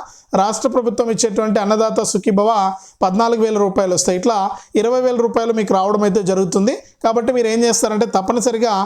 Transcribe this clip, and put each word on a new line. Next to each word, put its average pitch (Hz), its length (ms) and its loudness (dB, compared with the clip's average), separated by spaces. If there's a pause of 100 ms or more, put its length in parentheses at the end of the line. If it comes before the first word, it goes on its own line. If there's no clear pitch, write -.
(420)
రాష్ట్ర 214 320 -2
ప్రభుత్వం 233 400 0
ఇచ్చేటువంటి 214 500 0
అన్నదాత 214 360 0 (120)
సుఖీభవ 202 380 2 (540)
పద్నాలుగు 220 420 2
వేల 214 180 0
రూపాయలు 190 340 0
వస్తాయి. 180 240 0
ఇట్లా 233 140 0 (460)
ఇరవై 240 240 0
వేల 247 200 2
రూపాయలు 226 340 0
మీకు 208 180 0
రావడం 202 300 0
అయితే 202 220 0
జరుగుతుంది. 196 440 0 (320)
కాబట్టి 233 320 0
మీరు 226 160 0
ఏం 233 120 0
చేస్తారంటే 220 420 0 (100)
తప్పనిసరిగా 226 560 0 (120)